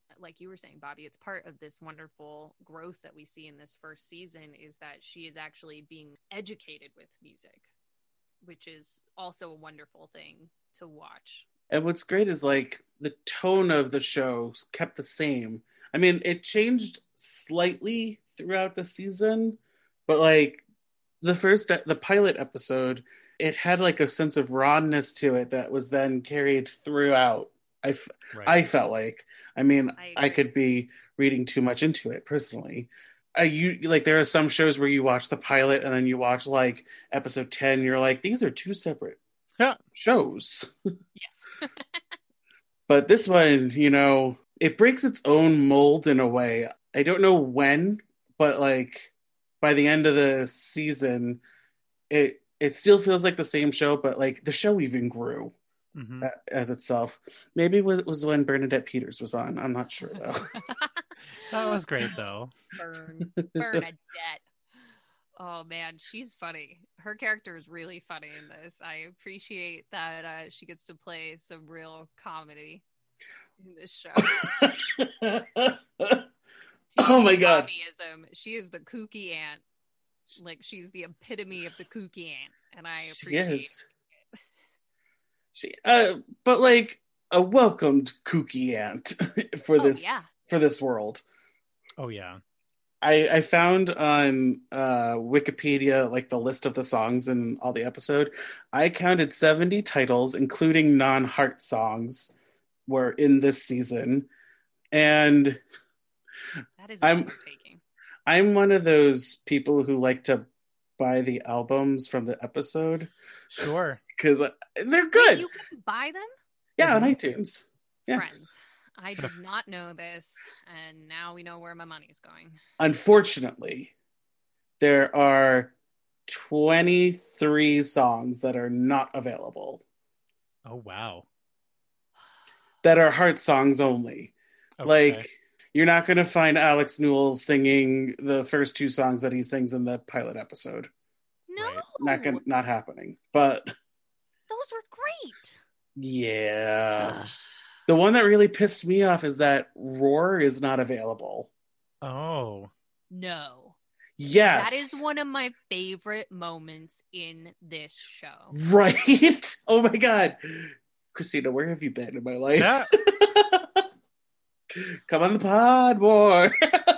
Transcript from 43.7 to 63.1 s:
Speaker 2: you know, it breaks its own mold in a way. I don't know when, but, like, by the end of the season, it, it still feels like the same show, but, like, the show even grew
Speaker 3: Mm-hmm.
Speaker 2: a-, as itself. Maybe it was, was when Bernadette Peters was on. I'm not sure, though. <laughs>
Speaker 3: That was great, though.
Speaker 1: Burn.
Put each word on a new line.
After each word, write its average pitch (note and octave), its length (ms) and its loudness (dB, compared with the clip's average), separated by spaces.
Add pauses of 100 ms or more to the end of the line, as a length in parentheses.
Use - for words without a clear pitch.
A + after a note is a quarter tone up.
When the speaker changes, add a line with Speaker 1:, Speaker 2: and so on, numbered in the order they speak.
Speaker 2:
you C#3+ 200 2
know, C3+ 460 2 (240)
it D#3+ 160 0
breaks B3+ 280 4
its - 200 -4
own D3+ 440 6
mold C#3+ 380 6
in C3+ 140 4
a B2+ 80 2
way. A#2 400 -2 (260)
I C#3+ 80 0
don't F3+ 200 2
know F#3+ 120 6
when, D3 640 0 (380)
but, D3 220 2
like, C3 520 -2 (480)
by D3 140 2
the C#3+ 140 4
end D#3 180 2
of D3 80 4
the C3+ 320 2
season, B2+ 920 -6 (720)
it, C#3+ 320 0 (180)
it C#3+ 140 -2
still G3+ 240 6
feels F#3 260 0
like F3+ 120 2
the D#3+ 80 -4
same D3 260 0
show, D3 260 0
but, C#3 220 -4
like, C3+ 260 -4
the D3 80 -4
show G#3 280 0
even B2 280 -4
grew A#2 440 -10 (440)
Speaker 3:
Mm-hmm. B2+ 260 -14
Speaker 2:
a-, C3 80 -6 (240)
as B2 160 -6
itself. A#2+ 500 -6 (340)
Maybe F3 240 2
it G3 60 2
was, F#3 200 0
was D3+ 200 -8
when D3 200 0
Bernadette C3+ 420 -2
Peters - 340 -8
was B2 140 -10
on. A#2+ 240 -8
I'm B2+ 160 -6
not B2 180 -8
sure, - 220 -14
though. - 260 -10
<laughs> - 40 -14 (1080)
Speaker 3:
That A3 180 -6
was G3+ 160 -4
great, B2+ 320 -6
though. G#2+ 320 -12 (300)
Speaker 1:
Burn. E3 520 -14 (240)